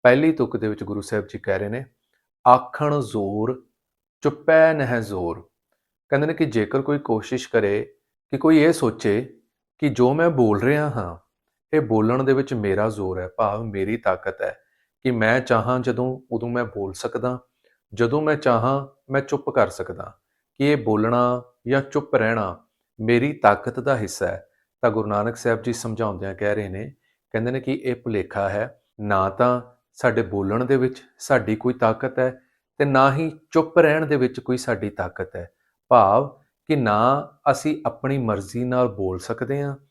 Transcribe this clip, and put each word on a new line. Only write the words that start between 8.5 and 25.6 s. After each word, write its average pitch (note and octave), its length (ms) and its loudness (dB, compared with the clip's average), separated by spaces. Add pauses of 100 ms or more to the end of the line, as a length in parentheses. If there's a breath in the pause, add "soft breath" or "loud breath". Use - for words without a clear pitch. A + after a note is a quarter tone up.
ਇਹ D#3 160 6
ਸੋਚੇ A2+ 680 -2 (380)
ਕਿ D3 100 0
ਜੋ B2 240 4
ਮੈਂ E3 160 2
ਬੋਲ A2+ 320 2
ਰਿਹਾ D3 280 2
ਹਾਂ, F2+ 280 -8 (560)
ਇਹ D#3 80 4
ਬੋਲਣ A2+ 420 2
ਦੇ C3+ 100 2
ਵਿੱਚ C#3 200 0
ਮੇਰਾ G#2 360 0
ਜ਼ੋਰ F#2+ 300 -6
ਹੈ, F2+ 80 -8
ਭਾਵ G#2+ 360 -2
ਮੇਰੀ G#2 340 -4
ਤਾਕਤ F#2+ 440 -4
ਹੈ, - 180 -6 (440)
ਕਿ B2+ 80 0
ਮੈਂ A2+ 280 2
ਚਾਹਾਂ B2 400 0
ਜਦੋਂ B2+ 420 -4 (100)
ਉਦੋਂ A#2 180 -4
ਮੈਂ A#2+ 160 -2
ਬੋਲ G2 280 -8
ਸਕਦਾ, B2 460 -6 (540)
ਜਦੋਂ A#2+ 280 2
ਮੈਂ D3+ 140 2
ਚਾਹਾਂ C3+ 520 0 (220)
ਮੈਂ C3+ 120 0
ਚੁੱਪ C#3+ 280 -4
ਕਰ A2 200 2
ਸਕਦਾ, - 500 -12 (360)
ਕਿ C#3+ 160 2
ਇਹ D3 60 2
ਬੋਲਣਾ A#2+ 680 0 (240)
ਜਾਂ C3+ 140 2
ਚੁੱਪ D3 340 -4
ਰਹਿਣਾ A2 500 0 (340)
ਮੇਰੀ A#2+ 340 2
ਤਾਕਤ A#2 460 2
ਦਾ C3 180 0
ਹਿੱਸਾ G2 300 -4
ਹੈ। - 220 -10 (320)
ਤਾਂ A#2 100 2
ਗੁਰੂ G#2+ 160 -2
ਨਾਨਕ G#2 280 -2
ਸਾਹਿਬ A#2 260 -2